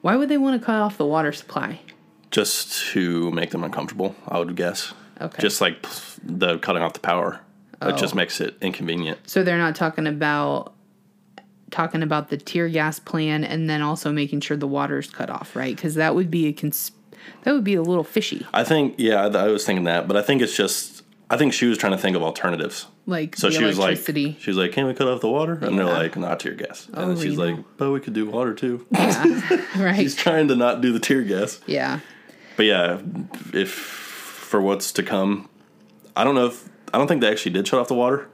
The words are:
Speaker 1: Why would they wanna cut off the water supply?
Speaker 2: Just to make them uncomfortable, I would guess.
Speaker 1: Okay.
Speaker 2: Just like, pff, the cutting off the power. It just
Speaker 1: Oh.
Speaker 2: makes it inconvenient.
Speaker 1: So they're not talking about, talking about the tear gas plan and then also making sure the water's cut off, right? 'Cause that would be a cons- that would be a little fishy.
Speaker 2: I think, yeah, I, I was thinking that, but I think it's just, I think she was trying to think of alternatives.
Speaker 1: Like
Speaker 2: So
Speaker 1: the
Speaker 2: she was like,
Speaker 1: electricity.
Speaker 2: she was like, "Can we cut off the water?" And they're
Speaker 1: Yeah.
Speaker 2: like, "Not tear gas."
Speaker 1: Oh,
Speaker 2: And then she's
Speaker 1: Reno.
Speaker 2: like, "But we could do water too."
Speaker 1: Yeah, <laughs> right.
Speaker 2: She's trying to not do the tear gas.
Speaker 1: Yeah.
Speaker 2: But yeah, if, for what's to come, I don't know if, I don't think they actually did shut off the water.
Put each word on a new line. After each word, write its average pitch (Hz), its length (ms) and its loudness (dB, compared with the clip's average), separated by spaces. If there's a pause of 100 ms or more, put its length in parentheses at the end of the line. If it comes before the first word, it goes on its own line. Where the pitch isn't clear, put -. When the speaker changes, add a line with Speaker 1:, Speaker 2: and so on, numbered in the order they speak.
Speaker 1:
Why 196 160 2
would 277 120 2
they 294 100 4
wanna 269 200 2
cut 233 180 0
off 208 200 0
the 147 100 0
water 151 260 2
supply? - 480 -8 (500)
Speaker 2:
Just - 600 -2
to 85 380 0
make 85 200 -2
them 87 140 -4
uncomfortable, 95 500 -6 (120)
I 87 120 -2
would 87 180 -2
guess. 87 360 -4 (280)
Speaker 1:
Okay. - 200 -8
Speaker 2:
Just 101 200 2
like, 92 220 0
pff, - 400 -14
the 87 360 0
cutting 87 240 0
off 82 100 -2
the - 80 -14
power. - 400 -2 (420)
It 92 140 0
just 95 180 -2
Speaker 1:
Oh. - 20 0
Speaker 2:
makes - 240 -2
it - 200 -4
inconvenient. 85 680 -4
Speaker 1:
So - 160 0
they're 175 160 2
not 160 160 0
talking 160 320 -2
about, 147 680 -2 (960)
talking 160 320 -2
about 151 280 -2
the 156 60 -4
tear 170 320 -2
gas 156 300 0
plan 156 460 -2
and 160 240 -2
then 151 140 0
also 151 300 -2
making 147 280 -2
sure 147 160 -2
the 143 120 -4
water's 143 420 -2
cut - 200 -8
off, - 260 -10
right? 131 200 -4
'Cause 156 200 -4
that 156 180 2
would 180 160 2
be 165 160 2
a 147 60 0
cons- - 400 -4 (500)
that 262 100 2
would 269 120 2
be 202 100 2
a 170 80 2
little 170 220 2
fishy. - 480 -2
Speaker 2:
I 120 120 4
think, 147 340 4
yeah, 107 280 4
I, 101 200 4
I - 20 6
was 104 160 2
thinking 92 200 2
that, 85 240 2
but 95 80 2
I 104 60 4
think 135 200 4
it's - 140 0
just, - 460 -2 (280)
I 120 60 4
think 135 160 4
she - 140 2
was 113 120 4
trying 101 140 2
to 92 60 0
think 92 180 2
of 82 60 0
alternatives. 80 640 -4 (200)
Speaker 1:
Like 160 300 -4
Speaker 2:
So - 120 2
Speaker 1:
the 160 80 2
Speaker 2:
she 135 80 2
was 98 140 2
like, 98 100 4
Speaker 1:
electricity. 147 500 -2
Speaker 2:
she - 120 -6
was 95 80 2
like, 90 140 2
"Can 139 140 0
we 131 60 0
cut 131 160 0
off 123 140 0
the 110 80 2
water?" 160 320 0
And 98 160 0
they're 92 80 2
Speaker 1:
Yeah. 87 100 2
Speaker 2:
like, 82 220 -2
"Not 85 220 -4
tear - 120 -6
gas." - 400 -12
Speaker 1:
Oh, 160 100 -6
Speaker 2:
And 185 140 -2
then 165 80 -2
she's 147 140 -2
Speaker 1:
Reno. 165 180 0
Speaker 2:
like, - 80 -12 (140)
"But 139 140 0
we 139 80 0
could 127 120 -8
do 110 160 -2
water 117 240 -2
too." 120 380 -4
Speaker 1:
Yeah, 226 500 2 (320)
<laughs> - 60 -4
right. 190 180 2
Speaker 2:
She's 139 180 2
trying 156 340 4
to 131 80 4
not 120 260 2
do 123 100 4
the 113 80 2
tear 135 220 2
gas. 98 440 -2
Speaker 1:
Yeah. 71 340 -2 (580)
Speaker 2:
But 110 80 6
yeah, 90 340 2 (540)
if, 95 160 0
for - 880 -6
what's 98 320 0
to 104 100 -2
come, 98 460 0 (680)
I 98 80 2
don't 139 100 4
know 123 140 4
if, - 200 -8 (240)
I 113 60 2
don't 139 80 4
think 135 160 4
they 107 80 6
actually 107 220 0
did 98 140 2
shut 127 140 4
off 123 80 0
the 131 60 0
water. 127 400 2